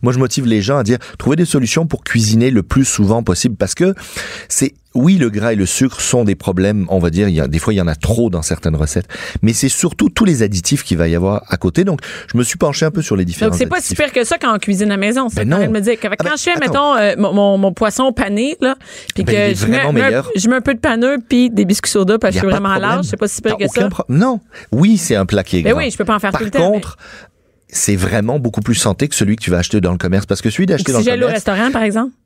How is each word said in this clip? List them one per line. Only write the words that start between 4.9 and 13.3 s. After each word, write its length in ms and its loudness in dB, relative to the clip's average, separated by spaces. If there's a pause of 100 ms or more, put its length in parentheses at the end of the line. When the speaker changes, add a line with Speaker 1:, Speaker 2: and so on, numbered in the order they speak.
Speaker 1:
oui, 220 4
le 120 2
gras 240 -2
et 20 0
le 120 0
sucre 340 0
sont 220 0
des 120 2
problèmes, 540 0
on 100 0
va 120 2
dire, 180 2
il 60 2
y 60 2
a, 60 0
des 120 0
fois, 140 -2
il 40 2
y 40 0
en 60 0
a 80 0
trop 360 0
dans 100 -4
certaines 340 -2
recettes. 300 -2 (380)
Mais 100 4
c'est 160 0
surtout 400 0
tous 160 0
les 160 2
additifs 420 0
qu'il 140 -2
va 100 2
y 80 2
avoir 340 0
à 80 -2
côté. 260 0
Donc, 160 -2 (340)
je 40 2
me 60 2
suis 140 -4
penché 280 0
un 60 0
peu 120 -2
sur 120 -2
les 100 2
différents 260 -2